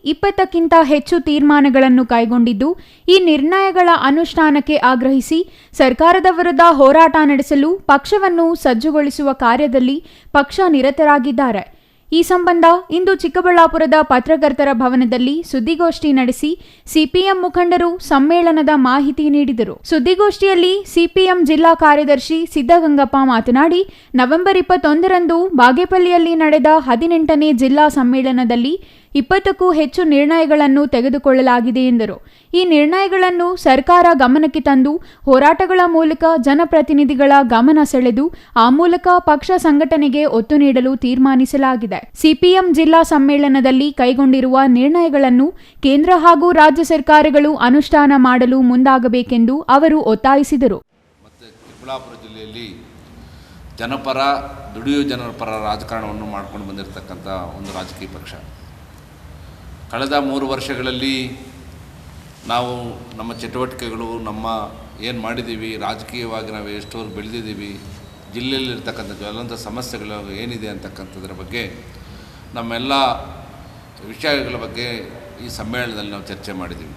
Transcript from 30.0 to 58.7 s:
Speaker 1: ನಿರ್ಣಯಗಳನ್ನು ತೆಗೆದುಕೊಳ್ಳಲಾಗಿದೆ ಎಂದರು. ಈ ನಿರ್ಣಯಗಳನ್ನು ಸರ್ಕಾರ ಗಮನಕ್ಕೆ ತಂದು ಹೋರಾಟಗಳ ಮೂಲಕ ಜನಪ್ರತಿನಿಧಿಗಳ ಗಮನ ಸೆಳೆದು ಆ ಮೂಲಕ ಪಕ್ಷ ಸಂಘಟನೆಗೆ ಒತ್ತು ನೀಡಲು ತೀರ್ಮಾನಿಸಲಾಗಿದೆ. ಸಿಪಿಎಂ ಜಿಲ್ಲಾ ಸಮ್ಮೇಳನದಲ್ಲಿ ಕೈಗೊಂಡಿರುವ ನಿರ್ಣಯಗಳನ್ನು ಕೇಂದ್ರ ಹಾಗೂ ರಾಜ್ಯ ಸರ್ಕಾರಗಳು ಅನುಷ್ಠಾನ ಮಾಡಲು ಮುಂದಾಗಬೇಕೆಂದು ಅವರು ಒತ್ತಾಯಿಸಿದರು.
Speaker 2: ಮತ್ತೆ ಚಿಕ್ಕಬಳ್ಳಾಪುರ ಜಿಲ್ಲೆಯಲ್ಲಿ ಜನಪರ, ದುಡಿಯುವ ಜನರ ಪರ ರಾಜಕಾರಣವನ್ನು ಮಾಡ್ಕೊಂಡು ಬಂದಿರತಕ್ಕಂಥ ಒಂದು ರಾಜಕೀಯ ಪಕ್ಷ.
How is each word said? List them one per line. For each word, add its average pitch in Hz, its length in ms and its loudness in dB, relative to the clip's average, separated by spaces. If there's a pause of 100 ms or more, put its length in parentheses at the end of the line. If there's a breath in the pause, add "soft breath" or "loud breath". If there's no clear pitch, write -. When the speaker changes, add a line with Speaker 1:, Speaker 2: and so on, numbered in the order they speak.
Speaker 1:
ನಿರ್ಣಯಗಳನ್ನು 294 720 2 (140)
ತೆಗೆದುಕೊಳ್ಳಲಾಗಿದೆ 254 960 0
ಎಂದರು. 220 260 -2 (400 soft breath)
ಈ 359 40 2 (120)
ನಿರ್ಣಯಗಳನ್ನು 359 760 0 (160)
ಸರ್ಕಾರ 339 420 4 (180)
ಗಮನಕ್ಕೆ 294 440 2
ತಂದು 269 240 2 (360 soft breath)
ಹೋರಾಟಗಳ 330 540 2 (140)
ಮೂಲಕ 320 280 0 (240)
ಜನಪ್ರತಿನಿಧಿಗಳ 285 840 2 (240)
ಗಮನ 294 240 4 (120)
ಸೆಳೆದು 254 340 0 (380 loud breath)
ಆ - 20 6 (120)
ಮೂಲಕ 349 300 0 (220)
ಪಕ್ಷ 294 200 0 (160)
ಸಂಘಟನೆಗೆ 294 600 2 (140)
ಒತ್ತು 254 240 0
ನೀಡಲು 262 280 2 (140)
ತೀರ್ಮಾನಿಸಲಾಗಿದೆ. 262 920 0 (220)
ಸಿಪಿಎಂ 359 460 2 (120)
ಜಿಲ್ಲಾ 320 220 4 (100)
ಸಮ್ಮೇಳನದಲ್ಲಿ 277 760 2 (140)
ಕೈಗೊಂಡಿರುವ 262 580 2 (180)
ನಿರ್ಣಯಗಳನ್ನು 277 720 2 (400 soft breath)
ಕೇಂದ್ರ 294 240 2 (140)
ಹಾಗೂ 339 240 4 (120)
ರಾಜ್ಯ 302 300 4
ಸರ್ಕಾರಗಳು 302 600 4 (180)
ಅನುಷ್ಠಾನ 294 420 4 (160)
ಮಾಡಲು 254 320 2 (100)
ಮುಂದಾಗಬೇಕೆಂದು 247 880 2 (200)
ಅವರು 311 220 4 (140)
ಒತ್ತಾಯಿಸಿದರು. 269 680 0 (460)
Speaker 2:
ಮತ್ತೆ - 200 -20 (120)
ಚಿಕ್ಕಬಳ್ಳಾಪುರ 127 580 -18 (120)
ಜಿಲ್ಲೆಯಲ್ಲಿ 110 400 -18 (1120 soft breath)
ಜನಪರ, 135 380 -8 (580)
ದುಡಿಯುವ 139 340 -4
ಜನರ 120 300 -10
ಪರ 110 80 -10 (220)
ರಾಜಕಾರಣವನ್ನು 107 640 -12
ಮಾಡ್ಕೊಂಡು 98 320 -16
ಬಂದಿರತಕ್ಕಂಥ 92 580 -18 (300)
ಒಂದು 98 120 -16 (100)
ರಾಜಕೀಯ 92 400 -16
ಪಕ್ಷ. - 140 -20 (1600)